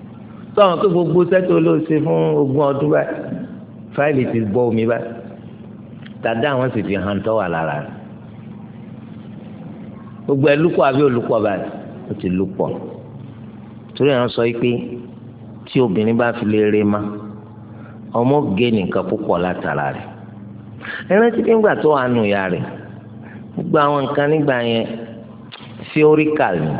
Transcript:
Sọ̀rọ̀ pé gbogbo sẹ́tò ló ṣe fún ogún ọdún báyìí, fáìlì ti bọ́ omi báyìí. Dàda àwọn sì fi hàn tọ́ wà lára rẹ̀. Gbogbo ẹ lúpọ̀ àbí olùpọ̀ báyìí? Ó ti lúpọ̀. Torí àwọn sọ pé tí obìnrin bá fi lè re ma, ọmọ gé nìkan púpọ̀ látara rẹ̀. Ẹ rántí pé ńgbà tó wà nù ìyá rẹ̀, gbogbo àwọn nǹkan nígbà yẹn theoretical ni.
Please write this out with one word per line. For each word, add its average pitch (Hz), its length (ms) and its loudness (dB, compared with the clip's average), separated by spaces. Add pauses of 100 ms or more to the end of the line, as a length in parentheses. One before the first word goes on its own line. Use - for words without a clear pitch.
(500)
Sọ̀rọ̀ 190 280 6
pé 208 100 4
gbogbo 170 360 4
sẹ́tò 180 360 4
ló 165 180 4
ṣe 156 220 0
fún 165 200 2 (160)
ogún 143 300 2
ọdún 143 240 2
báyìí, 147 240 2 (760)
fáìlì 139 340 2
ti 117 140 0
bọ́ 113 280 2
omi 113 180 2
báyìí. 113 220 -2 (1120)
Dàda 113 300 0
àwọn 127 200 2
sì 117 120 0
fi 95 120 0
hàn 98 280 0
tọ́ 110 140 2
wà 98 120 2
lára 80 320 -2
rẹ̀. - 140 -12 (2250)
Gbogbo 143 260 2
ẹ 143 80 6
lúpọ̀ 165 280 4
àbí 139 180 4
olùpọ̀ 123 400 2
báyìí? 95 220 0 (400)
Ó - 100 -8
ti - 140 -4
lúpọ̀. 90 420 -2 (1200)
Torí - 180 4
àwọn 123 180 4
sọ 117 140 0 (100)
pé 120 180 0 (920)
tí - 180 0
obìnrin 110 380 4
bá 120 140 4
fi 113 140 -4
lè 107 240 4
re 107 140 4
ma, 104 160 2 (1120)
ọmọ 123 240 4 (180)
gé 120 160 2
nìkan 95 360 0
púpọ̀ 101 320 0
látara 85 540 -2
rẹ̀. - 140 -10 (1000)
Ẹ 185 100 2
rántí 233 260 4
pé 226 120 4
ńgbà 214 220 4
tó - 140 2
wà 131 180 2
nù 120 140 2
ìyá 101 260 2
rẹ̀, 85 140 -2 (880)
gbogbo - 280 0
àwọn 143 240 4
nǹkan 143 260 0
nígbà 143 340 2
yẹn 113 220 2 (1000)
theoretical 151 760 4
ni. 76 220 0